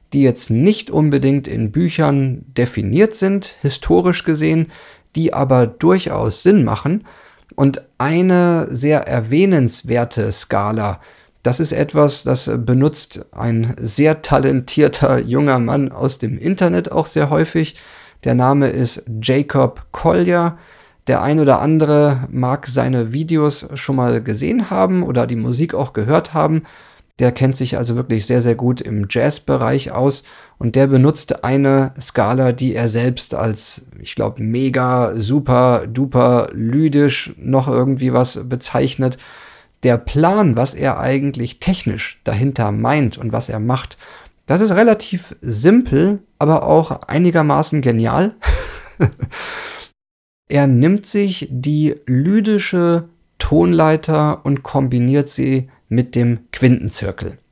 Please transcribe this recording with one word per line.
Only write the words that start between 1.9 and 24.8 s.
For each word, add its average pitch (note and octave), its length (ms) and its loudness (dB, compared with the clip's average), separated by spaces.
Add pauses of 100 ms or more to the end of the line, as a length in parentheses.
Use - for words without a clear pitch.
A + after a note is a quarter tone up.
definiert B2 680 0
sind, F#3+ 460 -4
historisch F3 640 0
gesehen, D#3+ 440 0 (480)
die D#3+ 180 -2
aber C3 320 2
durchaus A#2+ 760 0
Sinn F#3 220 6
machen. C#3 400 -2 (500)
Und C#3 280 0 (160)
eine F3 720 2
sehr C#3 360 0
erwähnenswerte B2 1300 0
Skala, G#2 680 -4 (420)
das B2+ 180 0
ist D#3 120 -2
etwas, D3 500 0
das B2+ 340 -2
benutzt B2+ 760 -2
ein A#2 460 -2
sehr D3+ 440 0
talentierter C3+ 960 2
junger B2+ 400 0
Mann B2 320 -2
aus - 280 -4
dem A#2 200 -6
Internet F3+ 540 -2
auch D#3+ 140 0
sehr D3 240 0
häufig. D#3+ 460 0 (480)
Der B2 100 0
Name C3+ 340 4
ist - 340 -4 (180)
Jacob C3+ 720 0
Collier. F3 640 0 (520)
Der - 120 2
ein D3+ 200 0
oder C#3 200 4
andere D3 720 2
mag B2+ 380 -2
seine B2 440 -2
Videos D3+ 600 -2
schon C3+ 220 -4
mal A#2+ 260 0
gesehen D3 480 -2
haben F#3 320 0